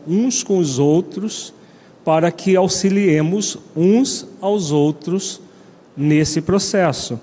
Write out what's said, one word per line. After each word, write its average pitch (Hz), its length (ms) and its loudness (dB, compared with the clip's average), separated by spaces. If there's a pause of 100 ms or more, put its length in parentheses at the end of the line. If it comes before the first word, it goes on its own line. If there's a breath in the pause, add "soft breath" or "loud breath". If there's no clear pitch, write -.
uns 226 360 0
com 196 160 0
os 139 180 -2
outros, 175 760 -2 (540 loud breath)
para 160 240 2
que 185 260 0
auxiliemos 190 1000 0 (180)
uns 208 520 2 (120)
aos 190 320 -2
outros 151 720 -2 (560 loud breath)
nesse 151 420 2
processo. 170 840 -2